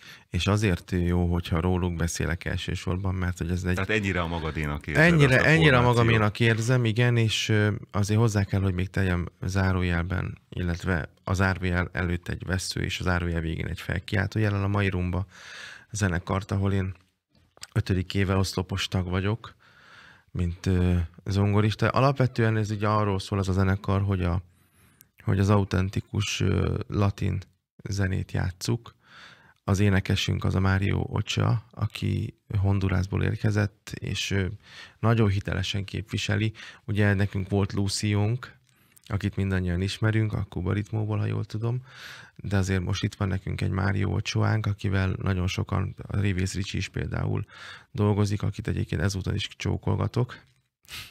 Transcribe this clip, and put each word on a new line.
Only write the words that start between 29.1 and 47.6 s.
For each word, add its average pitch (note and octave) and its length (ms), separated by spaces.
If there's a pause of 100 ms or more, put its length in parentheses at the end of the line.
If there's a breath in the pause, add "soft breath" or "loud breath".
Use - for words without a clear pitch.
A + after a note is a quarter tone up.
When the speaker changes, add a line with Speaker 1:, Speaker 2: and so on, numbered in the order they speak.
Speaker 1:
Az G2 160
énekesünk F#2+ 640
az F#2+ 120
a F#2+ 40
Mário F#2+ 500
Ochoa, G#2 600
aki G2+ 640 (220)
Hondurasból F#2+ 640
érkezett, G#2 760
és, - 320
ö, F#2+ 140 (540 loud breath)
nagyon A2 300
hitelesen F#2+ 560
képviseli. G#2 680 (320 loud breath)
Ugye G#2 280
nekünk G2 360
volt G2 240
Luciónk, G#2 800 (540 soft breath)
akit G2 260
mindannyian F#2 460
ismerünk, G#2+ 520
a - 160
Kuba F#2 240
Ritmóból, G#2+ 440
ha G#2 80
jól G#2+ 200
tudom, A#2 360 (540 loud breath)
de G2 220
azért F#2+ 260
most F#2+ 200
itt G#2+ 120
van G2+ 120
nekünk F#2 340
egy G2 80
Mário G2 460
Ochoánk, G#2+ 500
akivel G2 560
nagyon F#2 260
sokan, F#2+ 480 (120)
a F#2+ 120
Révész F#2+ 340
Ricsi F#2+ 240
is F#2+ 100
például F#2 580 (460 loud breath)